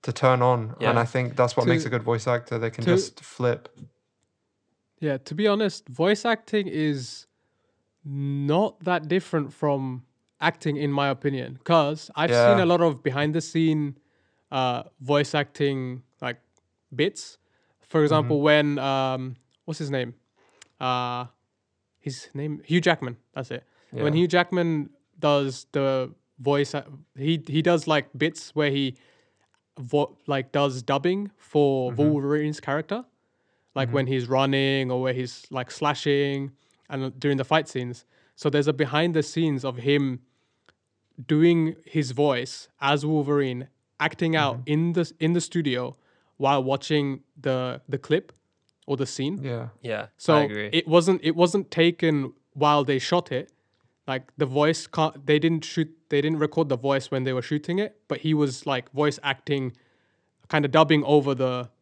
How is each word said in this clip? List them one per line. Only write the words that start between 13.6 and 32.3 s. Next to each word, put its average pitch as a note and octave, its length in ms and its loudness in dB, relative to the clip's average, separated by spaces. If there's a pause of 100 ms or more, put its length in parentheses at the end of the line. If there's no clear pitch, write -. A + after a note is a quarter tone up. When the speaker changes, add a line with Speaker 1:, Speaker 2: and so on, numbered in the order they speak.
Speaker 3:
uh, B2+ 320 -2 (160)
voice C#3+ 360 0
acting, C3+ 640 -2 (180)
like, B2 200 -8 (540)
bits. D3+ 440 -4 (440)
For - 220 0
example, D3+ 340 2
Speaker 1:
Mm-hmm. C#3+ 60 0
Speaker 3:
when, D3 360 4
um, C3 560 -2 (300)
what's D#3+ 140 -10
his C#3+ 120 -6
name? B2 240 -4 (640)
Uh, B2 460 -4 (720)
his - 340 -12
name, D3 320 -8
Hugh E3+ 160 2
Jackman. D3 360 0 (160)
That's C3 180 -10
it. B2+ 120 -12 (280)
When C#3+ 220 -2
Speaker 1:
Yeah. D#3+ 80 2
Speaker 3:
Hugh F3+ 60 2
Jackman F3 640 0 (300)
does C#3+ 540 0
the C3+ 380 0 (280)
voice, C#3+ 340 0
a-, D3 120 -6 (300)
he, D3+ 320 -2
he D#3 140 0
does, E3+ 260 2
like, D3+ 300 0
bits - 380 -4
where D3 160 0
he C3+ 260 -2 (840)
vo-, C#3+ 360 -2 (100)
like, C3+ 240 -4
does C#3+ 300 0
dubbing F3 560 -2
for C3+ 540 0
Speaker 1:
Mm-hmm. B2 100 -2
Speaker 3:
Wolverine's D3+ 580 0